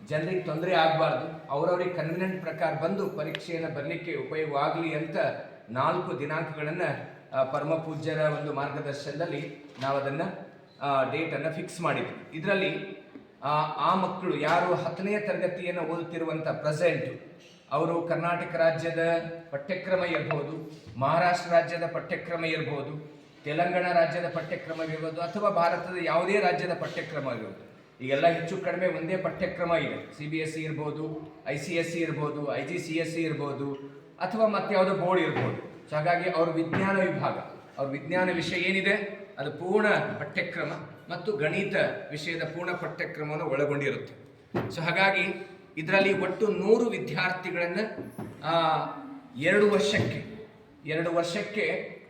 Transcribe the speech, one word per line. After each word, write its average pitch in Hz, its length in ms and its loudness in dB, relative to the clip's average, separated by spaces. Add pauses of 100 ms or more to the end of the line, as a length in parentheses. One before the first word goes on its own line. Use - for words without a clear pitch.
ಜನರಿಗೆ 170 340 -2
ತೊಂದರೆ 165 320 0
ಆಗ್ಬಾರ್ದು, - 760 2
ಅವರವರಿಗೆ 175 440 2
ಕನ್ವೀನಿಯಂಟ್ 175 480 -2
ಪ್ರಕಾರ 160 320 0
ಬಂದು 185 360 0
ಪರೀಕ್ಷೆಯನ್ನು 160 600 -4
ಬರಲಿಕ್ಕೆ 151 440 -4
ಉಪಯೋಗವಾಗಲಿ 156 800 0
ಅಂತ 156 220 -4 (540)
ನಾಲ್ಕು 139 480 0
ದಿನಾಂಕಗಳನ್ನ, 156 640 -4 (500)
ಆ, 131 120 2
ಪರಮ 147 300 0
ಪೂಜ್ಯರ 160 440 -2
ಒಂದು 147 340 0
ಮಾರ್ಗದರ್ಶನದಲ್ಲಿ 143 1300 -4
ನಾವು 135 180 2
ಅದನ್ನ, 139 240 -2 (580)
ಆ, 135 300 2
ಡೇಟನ್ನು 151 460 -2
ಫಿಕ್ಸ್ 175 240 -8
ಮಾಡಿದ್ವಿ. 139 580 -2
ಇದರಲ್ಲಿ, 190 680 -2 (380)
ಆ, 151 200 2
ಆ 151 320 2
ಮಕ್ಕಳು 180 440 0
ಯಾರು 175 360 4
ಹತ್ತನೇ 196 460 0
ತರಗತಿಯನ್ನು 180 600 -2
ಓದುತ್ತಿರುವಂಥ 160 640 -2
ಪ್ರೆಸೆಂಟ್, 151 760 0 (480)
ಅವರು 165 320 2
ಕರ್ನಾಟಕ 170 520 0
ರಾಜ್ಯದ 165 680 2 (280)
ಪಠ್ಯಕ್ರಮ 185 540 0
ಇರ್ಬೋದು, 160 680 -2 (280)
ಮಹಾರಾಷ್ಟ್ರ 170 520 4
ರಾಜ್ಯದ 165 340 4
ಪಠ್ಯಕ್ರಮ 165 580 -4
ಇರ್ಬೋದು, 151 760 -4 (240)
ತೆಲಂಗಾಣ 175 480 2
ರಾಜ್ಯದ 170 360 4
ಪಠ್ಯಕ್ರಮ 160 540 -6
ಇರ್ಬೋದು, 160 380 -4
ಅಥವಾ 196 300 2
ಭಾರತದ 175 520 2
ಯಾವುದೇ 175 380 4
ರಾಜ್ಯದ - 340 2
ಪಠ್ಯಕ್ರಮ 151 540 -4
ಇರ್ಬೋದು, 113 400 -8 (340)
ಈಗೆಲ್ಲ 139 260 4
ಹೆಚ್ಚು 165 300 4
ಕಡಿಮೆ 180 300 0
ಒಂದೇ 165 300 0
ಪಠ್ಯಕ್ರಮ 170 560 0
ಇದೆ. 131 460 -2
ಸಿ 151 80 -8
ಬಿ 156 120 -2
ಎಸ್ 156 160 -2
ಸಿ 160 80 -4
ಇರ್ಬೋದು, 151 720 -6 (120)
ಐ 143 100 -2
ಸಿ 165 180 -4
ಎಸ್ 165 180 0
ಸಿ 165 60 -2
ಇರ್ಬೋದು, 147 580 0
ಐ 143 100 -2
ಜಿ 175 120 -4
ಸಿ - 160 -6
ಎಸ್ 160 200 0
ಸಿ 165 80 0
ಇರ್ಬೋದು, 139 520 -2 (460)
ಅಥವಾ 220 260 2
ಮತ್ತೆ 202 280 2
ಯಾವುದೋ 185 200 6
ಬೋರ್ಡ್ 180 280 4
ಇರ್ಬೋದು. - 680 -2
So 151 60 -8
ಹಾಗಾಗಿ 175 360 2
ಅವ್ರ 165 200 4
ವಿಜ್ಞಾನ 185 500 2
ವಿಭಾಗ, 143 380 2 (400)
ಅವ್ರ 135 120 0
ವಿಜ್ಞಾನ 175 400 0
ವಿಷಯ 165 260 0
ಏನಿದೆ 190 720 0 (100)
ಅದು 143 140 -4
ಪೂರ್ಣ 196 380 0
ಪಠ್ಯಕ್ರಮ 151 840 -2 (380)
ಮತ್ತು 175 220 -4
ಗಣಿತ 180 420 0 (360)
ವಿಷಯದ 160 320 -4
ಪೂರ್ಣ 175 300 -4
ಪಠ್ಯಕ್ರಮವನ್ನು 151 720 -6
ಒಳಗೊಂಡಿರುತ್ತೆ. 139 680 0 (540)
So - 120 -6
ಹಾಗಾಗಿ 185 680 2 (300)
ಇದರಲ್ಲಿ 190 420 4
ಒಟ್ಟು 185 260 0
ನೂರು 196 380 6
ವಿದ್ಯಾರ್ಥಿಗಳನ್ನ, 180 920 -2 (680)
ಆ, 160 100 0 (840)
ಎರಡು 196 340 6
ವರ್ಷಕ್ಕೆ, - 800 2 (380)
ಎರಡು 165 260 0
ವರ್ಷಕ್ಕೆ - 840 -2 (120)